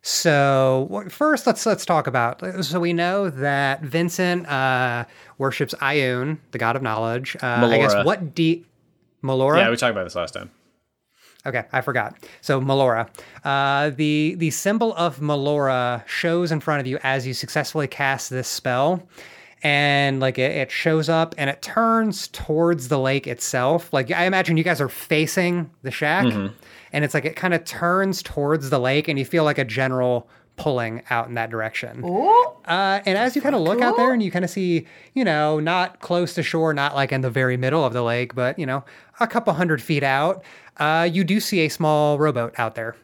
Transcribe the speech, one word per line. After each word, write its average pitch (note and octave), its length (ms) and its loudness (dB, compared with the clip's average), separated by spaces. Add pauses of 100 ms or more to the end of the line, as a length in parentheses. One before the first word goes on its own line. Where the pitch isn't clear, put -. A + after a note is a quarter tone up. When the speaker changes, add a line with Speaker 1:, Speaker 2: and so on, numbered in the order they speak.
Speaker 1:
So C#3 880 2
wh-, G3 200 -6
first, D4+ 360 0
let's, - 200 0
let's G#3+ 200 0
talk D#3+ 200 2
about. A#2+ 360 -2 (220)
So D#3 160 -2
we F3 120 0
know F3+ 380 0
that C#3 520 -2
Vincent, F3 680 -2
uh, B2+ 560 0 (340)
worships C3+ 420 -2
Ioun, C#3 580 0 (140)
the C3 60 -8
god A#2 180 0
of C3 60 -4
knowledge. A2+ 600 -4
Uh, C3 40 -4 (240)
I A#2 80 6
guess G#2+ 160 6
Speaker 2:
Melora. G2+ 100 4
Speaker 1:
what F#3 300 0
de-, E3 300 0 (580)
Melora? C3+ 360 2
Speaker 2:
Yeah, A#2 120 6
we A#2 60 0
talked A#2+ 160 2
about G2 120 -2
this F2 120 -12
last F2 180 -4
time. F#2+ 160 -12 (960)
Speaker 1:
Okay, B2 260 -4
I C3 80 2
forgot. A#2+ 360 -2 (260)
So C#3 180 0
Melora. C3 480 2 (360)
Uh, C#3 460 0
the, D3+ 480 0
the E3 120 0
symbol A3 460 0
of D#3+ 240 -2
Melora C#3 840 0
shows E3+ 460 -2
in D#3 80 -2
front D3 200 -2
of B2+ 60 -6
you B2+ 160 -4
as C3 240 -2
you C3 60 -6
successfully C#3 540 -4
cast C3+ 420 -2
this B2+ 200 -6
spell. C#3 540 0 (580)
And, C#3+ 600 2
like, C3 180 0
it, C3 140 0
it C#3+ 180 -2
shows D#3+ 380 0
up D#3+ 280 2
and C#3 140 -2
it - 120 -10
turns A3+ 680 0
towards D#3+ 600 0
the C#3+ 100 2
lake C3 280 0
itself. C3 680 -2
Like, B2+ 200 0
I F3 120 2
imagine F#3 320 2
you D#3+ 60 2
guys D#3+ 180 0
are C3+ 80 0
facing E3+ 800 -2 (140)
the C3 80 -8
shack. D3+ 360 0
Speaker 2:
Mm-hmm. G#2 280 -2 (380)
Speaker 1:
And D3 120 0
it's C#3+ 80 -4
like C#3+ 120 0
it D#3 100 -4
kinda F3 240 0
turns F3+ 640 -2
towards C#3+ 480 -2
the C#3 80 2
lake C3+ 300 2
and D3 100 -2
you C3+ 60 -2
feel, E3 180 0
like, D3 160 2
a C#3 60 0
general B2+ 640 0 (280)
pulling A#2+ 540 -4
out A#2 180 0
in B2 60 -10
that A#2 160 -4
direction. A2+ 540 -8
Speaker 3:
Ooh. G#3 260 0 (360)
Speaker 1:
Uh, G3 380 0
and G3 140 2
as B3 160 0
you D4 80 -2
kinda C#4 160 2
look F#3 220 2
out B3 160 4
Speaker 3:
Cool. A#3 80 4
Speaker 1:
there C4 80 4
and A#3 100 2
you F#3 80 0
kinda F3+ 160 -2
see, E3+ 400 -2 (280)
you C4 100 2
know, D3+ 340 2
not F3+ 420 0
close F3 340 -2
to E3+ 100 -2
shore, D#3+ 280 0
not, C#3+ 220 0
like, C#3 160 0
in C3+ 120 0
the C3 80 0
very B2+ 260 2
middle C3 280 2
of B2+ 80 0
the A#2+ 100 -2
lake, A#2+ 340 -2
but, B2+ 240 -2
you D3+ 60 -4
know, C3 180 -4 (340)
a A#3 80 0
couple A#3 280 0
hundred D#3 280 0
feet C#3+ 220 0
out, D3 400 0 (320)
uh, D#3+ 340 2
you F3+ 140 0
do F#3+ 160 2
see F#3 220 0
a D#3 60 2
small D3+ 480 2
rowboat B2+ 440 0
out A2+ 160 -2
there. A2+ 280 -8